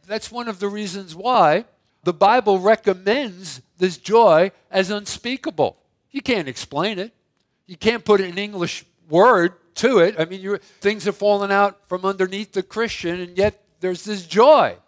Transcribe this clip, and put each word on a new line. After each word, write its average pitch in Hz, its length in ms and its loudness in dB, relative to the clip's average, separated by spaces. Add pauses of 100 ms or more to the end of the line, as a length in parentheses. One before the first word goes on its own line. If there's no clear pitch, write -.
that's 214 260 -10
one 240 160 -10
of 196 100 -10
the 202 100 -6
reasons 196 460 -10
why 196 500 2 (380)
the 175 100 -2
Bible 196 460 2
recommends 190 1040 -2 (160)
this 180 180 -2
joy 190 540 4 (200)
as 190 200 -2
unspeakable. 208 880 -6 (340)
You 277 120 -10
can't 190 260 -4
explain 170 500 -8
it. 214 140 -12 (540)
You 180 100 -20
can't 220 280 -4
put 208 160 4
an 180 180 -6
English 202 460 -8 (240)
word 180 460 4 (220)
to 240 220 2
it. 180 200 2
I 160 60 0
mean, 185 160 -12
you're, 196 180 -6
things 202 480 -6
are 202 60 -4
falling 202 400 -2
out 202 360 0
from 180 160 -8
underneath 196 480 -4
the 196 120 -4
Christian, 180 560 -6
and 180 180 -10
yet 208 240 -2 (160)
there's 185 260 -6
this 196 220 -8
joy. 202 500 4 (120)